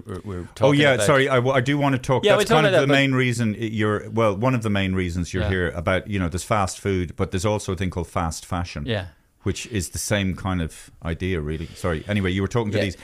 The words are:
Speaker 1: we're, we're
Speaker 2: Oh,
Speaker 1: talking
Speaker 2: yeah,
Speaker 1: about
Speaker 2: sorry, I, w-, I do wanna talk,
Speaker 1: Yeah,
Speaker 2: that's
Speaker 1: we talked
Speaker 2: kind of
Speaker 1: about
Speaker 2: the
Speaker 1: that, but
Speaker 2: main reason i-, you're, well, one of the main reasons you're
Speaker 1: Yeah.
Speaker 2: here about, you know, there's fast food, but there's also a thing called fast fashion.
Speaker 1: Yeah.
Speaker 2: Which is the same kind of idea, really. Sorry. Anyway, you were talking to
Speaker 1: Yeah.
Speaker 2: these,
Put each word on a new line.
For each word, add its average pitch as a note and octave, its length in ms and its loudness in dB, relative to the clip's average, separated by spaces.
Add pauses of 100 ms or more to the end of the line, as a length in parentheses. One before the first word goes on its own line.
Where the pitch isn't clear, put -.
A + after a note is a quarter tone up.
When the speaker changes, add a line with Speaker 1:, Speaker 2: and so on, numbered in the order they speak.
Speaker 1:
we're, F#2+ 180 -10
we're F#2 200 -8
Speaker 2:
Oh, E2+ 120 -12
Speaker 1:
talking C#3+ 240 4
Speaker 2:
yeah, C#3+ 140 6
Speaker 1:
about A2 120 2
Speaker 2:
sorry, C3+ 220 4
I, C3+ 80 2
w-, B2+ 180 2
I C3+ 60 2
do C#3 180 0
wanna C#3 200 2
talk, B2+ 260 0
Speaker 1:
Yeah, G#3 100 4
Speaker 2:
that's - 60 4
Speaker 1:
we G#3 60 0
talked G3+ 40 -2 (140)
Speaker 2:
kind G#3+ 40 4
of G3 60 4
Speaker 1:
about D#3+ 80 6
Speaker 2:
the C3+ 40 2
Speaker 1:
that, C#3 80 4
but C3+ 40 6
Speaker 2:
main C#3 160 4
reason A#2+ 420 2
i-, - 20 -8
you're, G#2+ 520 0
well, G#2+ 280 2
one B2+ 180 2
of A2+ 80 -2
the A2 60 -2
main F#2+ 260 0
reasons F2 380 -2
you're F#2 100 -2
Speaker 1:
Yeah. F2+ 60 0
Speaker 2:
here F2+ 220 0
about, F2 360 -2
you G#2 100 -2
know, F2+ 120 0
there's E2+ 160 -6
fast G2+ 340 0
food, F#2 380 -2
but F#2+ 140 -2
there's F2+ 140 -2
also G#2 280 -2
a - 20 -2
thing F2+ 140 -2
called E2+ 180 -6
fast E2+ 380 -4
fashion. F2 400 -6
Speaker 1:
Yeah. G2 220 -4 (360)
Speaker 2:
Which - 240 -4
is G2 220 -4
the - 80 -10
same G2 380 -2
kind F#2 260 -2
of - 300 -10 (120)
idea, E2+ 380 -4
really. D2+ 240 -6 (100)
Sorry. E2 320 -4
Anyway, G2 240 0
you F#2+ 100 0
were G2 60 0
talking A2 240 -2
to G2+ 60 -2
Speaker 1:
Yeah. G2+ 80 2
Speaker 2:
these, F#2 180 -4